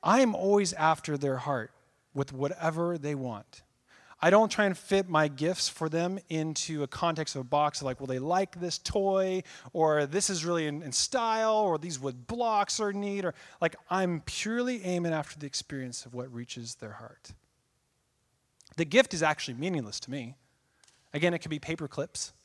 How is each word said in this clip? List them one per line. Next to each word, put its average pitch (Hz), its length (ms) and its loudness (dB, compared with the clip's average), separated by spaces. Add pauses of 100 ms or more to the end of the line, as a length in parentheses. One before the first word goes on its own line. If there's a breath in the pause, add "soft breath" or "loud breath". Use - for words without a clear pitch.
I'm 226 320 6
always 196 380 4
after 156 440 2
their 139 200 0
heart 123 360 -4 (400)
with 135 180 -4
whatever 165 680 -2
they 143 160 -4
want. 123 480 -10 (580 loud breath)
I 165 80 8
don't 208 200 8
try 214 160 2
and 185 120 2
fit 190 320 0
my 156 200 4
gifts 151 380 -2
for 160 220 -4
them 175 300 -2 (100)
into 156 540 -2
a 135 40 -4
context 160 480 -2
of 135 60 -4
a - 20 -6
box 147 380 0
like, 131 180 -4
"Will 135 60 -8
they 131 140 -4
like 175 400 0
this 175 180 -4
toy?" 190 640 2 (320 loud breath)
or 151 320 4
"This 170 240 0
is 165 160 -2
really 170 220 0
in, 151 160 -4
in 143 80 -8
style," 220 640 2
or 190 240 2
"These 160 180 -6
wood 127 300 -6
blocks 226 520 0
are 208 140 0
neat," 202 320 -2
or, 170 80 -2 (260 loud breath)
like, 170 160 2 (140)
I'm 180 320 2
purely 240 640 -4
aiming 175 280 0
after 156 280 -4
the 143 80 -8
experience 131 580 -8
of 120 80 -16
what 123 180 -8
reaches 120 440 -10
their 107 180 -12
heart. - 400 -18 (1400)
The 165 100 0
gift 208 280 4
is 160 80 -2
actually 151 320 0
meaningless 135 460 -4
to - 100 -14
me. 127 260 -8 (800 soft breath)
Again, 170 220 2
it 160 40 -4
could 160 120 -8
be 151 80 -4
paper 160 280 -6
clips. - 460 -8 (120)